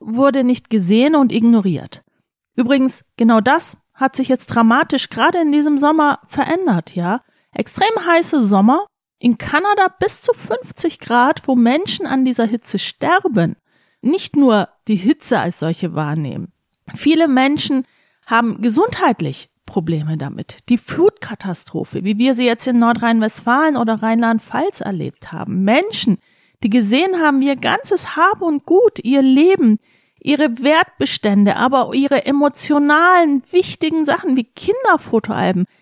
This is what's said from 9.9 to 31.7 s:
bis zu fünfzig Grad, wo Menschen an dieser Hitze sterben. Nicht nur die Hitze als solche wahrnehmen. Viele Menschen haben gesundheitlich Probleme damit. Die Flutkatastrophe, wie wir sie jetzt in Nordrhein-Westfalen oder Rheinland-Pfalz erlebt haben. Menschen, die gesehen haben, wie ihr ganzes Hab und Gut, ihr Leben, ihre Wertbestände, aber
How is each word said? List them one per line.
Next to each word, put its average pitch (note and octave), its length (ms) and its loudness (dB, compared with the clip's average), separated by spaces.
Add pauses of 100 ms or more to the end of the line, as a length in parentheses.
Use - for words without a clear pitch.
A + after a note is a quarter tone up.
bis - 220 -4
zu A#4+ 120 0
fünfzig - 640 -8
Grad, A#3+ 480 0
wo C4+ 60 2
Menschen C4+ 540 0
an C4 180 0
dieser A#3+ 200 0
Hitze G#3+ 340 -4
sterben. D4+ 760 -2 (460)
Nicht E4+ 340 -2
nur A#3+ 340 2 (180)
die G#3+ 80 0
Hitze G3 420 -2
als D#3 220 -4
solche E3 340 -4
wahrnehmen. D3+ 580 -4 (440)
Viele D#4+ 320 2
Menschen C4+ 580 0 (400)
haben A3+ 380 -2
gesundheitlich A#3+ 880 -2 (160)
Probleme D#3+ 500 -4
damit. - 520 -12
Die A#3+ 100 2
Flutkatastrophe, - 1200 -4
wie G3+ 140 -2
wir B3+ 160 2
sie B3 140 0
jetzt A#3 180 -2
in A#3+ 140 2
Nordrhein-Westfalen A#3 1000 0
oder A3 240 -2
Rheinland-Pfalz A3+ 800 -2
erlebt - 500 -10
haben. F3+ 320 -6
Menschen, C4+ 540 -2 (460)
die G#3 80 0
gesehen C4+ 500 0
haben, C#4 200 2
wie C#4 80 0
ihr C#4 80 -2
ganzes - 580 -4
Hab F#4+ 260 0
und D#4 240 -4
Gut, G4+ 380 2
ihr C4+ 180 2
Leben, C4+ 560 4 (420)
ihre A#3+ 440 -2
Wertbestände, G#3+ 920 0
aber C4 360 0